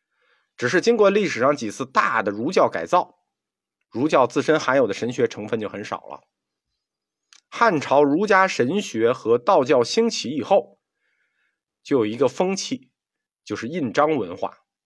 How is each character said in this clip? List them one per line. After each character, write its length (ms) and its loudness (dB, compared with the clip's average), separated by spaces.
只 120 -4
是 120 2
经 160 2
过 140 6
历 180 0
史 100 -6
上 180 0
几 140 -8
次 160 -10
大 380 0
的 80 -2
儒 180 -6
教 180 2
改 180 -6
造， 340 -2
儒 200 -2
教 180 4
自 160 -2
身 160 0
含 180 0
有 120 2
的 40 -4
神 200 -6
学 160 0
成 180 -10
分 140 -6
就 80 -8
很 160 -10
少 240 -10
了。 160 -18
汉 320 2
朝 220 2
儒 240 2
家 200 4
神 360 -2
学 300 0
和 260 0
道 260 4
教 180 4
兴 280 0
起 200 -8
以 120 -4
后， 380 0
就 140 0
有 80 4
一 120 -4
个 120 2
风 280 -2
气， 340 -10
就 100 -8
是 140 -10
印 240 -6
章 240 2
文 200 -6
化， 220 -8